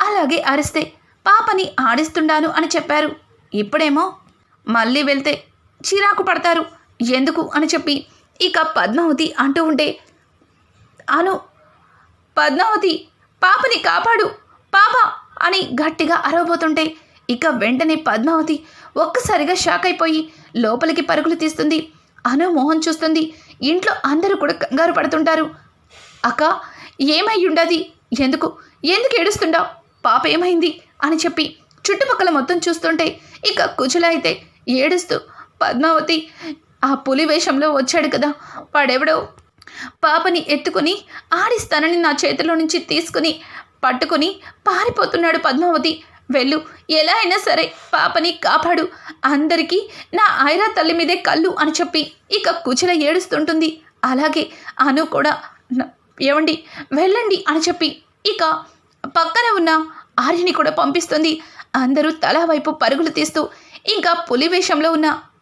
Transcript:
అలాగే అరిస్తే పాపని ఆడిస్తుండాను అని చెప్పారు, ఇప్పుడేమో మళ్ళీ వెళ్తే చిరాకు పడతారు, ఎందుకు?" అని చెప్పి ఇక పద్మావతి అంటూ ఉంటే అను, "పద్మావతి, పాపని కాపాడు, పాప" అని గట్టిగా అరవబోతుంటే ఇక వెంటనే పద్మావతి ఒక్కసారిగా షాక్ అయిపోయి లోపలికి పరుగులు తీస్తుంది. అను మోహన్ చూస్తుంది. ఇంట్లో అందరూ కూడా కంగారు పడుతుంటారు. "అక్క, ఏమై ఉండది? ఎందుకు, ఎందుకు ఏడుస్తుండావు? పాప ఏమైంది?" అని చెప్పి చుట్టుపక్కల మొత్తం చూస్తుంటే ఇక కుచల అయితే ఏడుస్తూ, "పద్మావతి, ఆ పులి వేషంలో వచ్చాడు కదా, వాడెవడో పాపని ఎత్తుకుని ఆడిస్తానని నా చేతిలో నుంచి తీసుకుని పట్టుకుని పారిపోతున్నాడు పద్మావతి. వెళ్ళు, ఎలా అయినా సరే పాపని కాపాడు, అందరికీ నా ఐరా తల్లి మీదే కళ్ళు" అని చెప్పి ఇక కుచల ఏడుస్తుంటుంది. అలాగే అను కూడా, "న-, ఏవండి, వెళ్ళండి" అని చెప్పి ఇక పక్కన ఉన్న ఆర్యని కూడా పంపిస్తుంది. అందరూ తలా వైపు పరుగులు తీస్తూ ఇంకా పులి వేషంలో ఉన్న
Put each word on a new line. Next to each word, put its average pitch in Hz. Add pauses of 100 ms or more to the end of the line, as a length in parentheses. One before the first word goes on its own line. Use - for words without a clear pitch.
అలాగే 359
అరిస్తే 285 (360)
పాపని 415
ఆడిస్తుండాను 311
అని 320
చెప్పారు, 302 (380)
ఇప్పుడేమో 302 (520)
మళ్ళీ 233
వెళ్తే 277 (440)
చిరాకు 403
పడతారు, 339 (480)
ఎందుకు?" 285
అని 294
చెప్పి 302 (360)
ఇక 349
పద్మావతి 311
అంటూ 277
ఉంటే 302 (1080)
అను, 349 (1000)
"పద్మావతి, 359 (360)
పాపని 453
కాపాడు, 415 (500)
పాప" 427 (300)
అని 381 (160)
గట్టిగా 320
అరవబోతుంటే 320 (360)
ఇక 247
వెంటనే 262
పద్మావతి 311 (340)
ఒక్కసారిగా 349
షాక్ -
అయిపోయి 320 (220)
లోపలికి 247
పరుగులు 320
తీస్తుంది. 311 (340)
అను 285
మోహన్ 311
చూస్తుంది. 320 (280)
ఇంట్లో 359 (120)
అందరూ 339
కూడా 294
కంగారు 320
పడుతుంటారు. 311 (680)
"అక్క, 285 (420)
ఏమై 359
ఉండది? 330 (280)
ఎందుకు, - (280)
ఎందుకు 427
ఏడుస్తుండావు? 339 (400)
పాప 240
ఏమైంది?" 330 (220)
అని 302
చెప్పి 320 (360)
చుట్టుపక్కల 427
మొత్తం 294 (120)
చూస్తుంటే 330 (320)
ఇక -
కుచల 339
అయితే 285 (280)
ఏడుస్తూ, 311 (420)
"పద్మావతి, 311 (520)
ఆ 269
పులి 269
వేషంలో 302
వచ్చాడు 285
కదా, 285 (240)
వాడెవడో 294 (760)
పాపని 330
ఎత్తుకుని 302 (320)
ఆడిస్తానని 349
నా 320 (100)
చేతిలో 302
నుంచి 320
తీసుకుని - (440)
పట్టుకుని 294 (320)
పారిపోతున్నాడు 370
పద్మావతి. 320 (280)
వెళ్ళు, 277 (280)
ఎలా 311
అయినా 403
సరే 320 (200)
పాపని 330
కాపాడు, 339 (380)
అందరికీ 320 (240)
నా 403
ఐరా 403
తల్లి 320
మీదే 339
కళ్ళు" 349
అని 302
చెప్పి 320 (200)
ఇక 392
కుచల 339
ఏడుస్తుంటుంది. 320 (220)
అలాగే 285 (300)
అను 277
కూడా, 294 (320)
"న-, 254 (320)
ఏవండి, 302 (300)
వెళ్ళండి" 392
అని 311
చెప్పి 320 (240)
ఇక 349 (440)
పక్కన 370
ఉన్న 320 (340)
ఆర్యని 339
కూడా -
పంపిస్తుంది. 311 (340)
అందరూ 277
తలా 320
వైపు 311
పరుగులు 302
తీస్తూ 302 (380)
ఇంకా 359
పులి 330
వేషంలో 339
ఉన్న 311 (200)